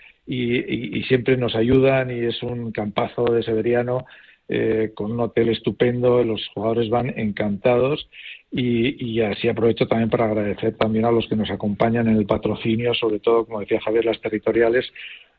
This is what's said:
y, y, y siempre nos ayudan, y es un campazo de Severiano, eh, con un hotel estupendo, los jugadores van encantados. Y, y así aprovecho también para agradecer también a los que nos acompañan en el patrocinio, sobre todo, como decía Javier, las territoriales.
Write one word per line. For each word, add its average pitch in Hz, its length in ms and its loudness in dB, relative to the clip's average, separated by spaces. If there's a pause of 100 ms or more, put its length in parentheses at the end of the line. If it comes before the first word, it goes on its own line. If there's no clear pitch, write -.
(260)
y, 123 300 -2
y, 117 420 -4
y 110 60 -4
siempre 127 320 2
nos 120 180 -2
ayudan, 131 560 4
y 120 140 -4
es 117 180 -4
un 120 300 -6
campazo 110 540 -4
de 117 180 2
Severiano, 120 600 -2 (440)
eh, 110 460 0
con 104 180 -6
un 117 80 -2
hotel 117 280 0
estupendo, 123 760 2
los 110 240 -4
jugadores 113 420 -2
van 120 260 -2
encantados. 117 920 0 (460)
Y, 123 480 0
y 113 160 -2
así 107 280 -2
aprovecho 113 400 2
también 113 220 0
para 117 160 2
agradecer 107 500 -2
también 110 300 2
a 120 40 2
los 117 160 2
que - 80 -4
nos 107 160 -2
acompañan 113 560 0
en 110 100 4
el 104 100 2
patrocinio, 110 680 0
sobre 107 240 0
todo, 117 280 2
como 110 120 -8
decía 107 220 -2
Javier, 110 240 0
las 113 160 -2
territoriales. 113 720 0 (460)